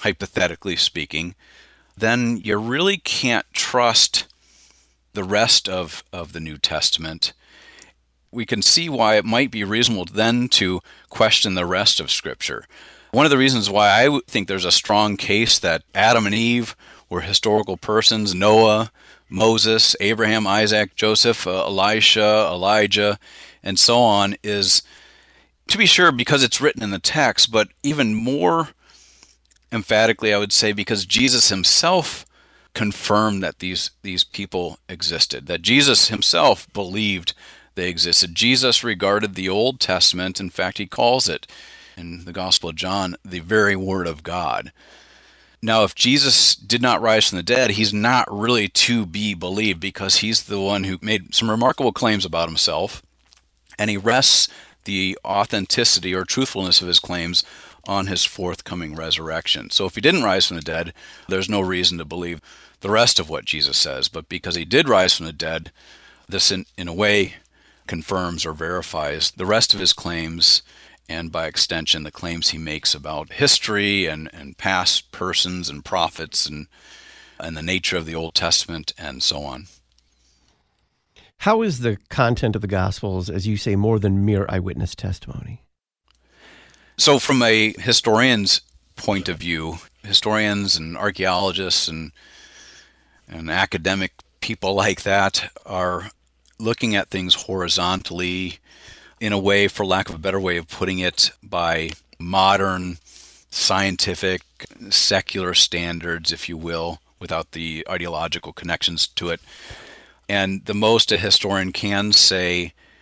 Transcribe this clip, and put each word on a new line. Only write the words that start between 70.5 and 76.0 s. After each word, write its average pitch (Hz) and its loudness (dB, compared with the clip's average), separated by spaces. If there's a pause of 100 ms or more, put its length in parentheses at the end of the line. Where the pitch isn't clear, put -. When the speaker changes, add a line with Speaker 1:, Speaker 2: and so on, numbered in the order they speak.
Speaker 1:
and 82 -6
by 82 -4
extension 78 -2
the 76 -12
claims 85 -4
he 80 -6
makes 78 -4
about 76 -10
history 101 0
and, 78 -8
and 71 -18
past 92 0
persons 90 -4
and 71 -14
prophets - -2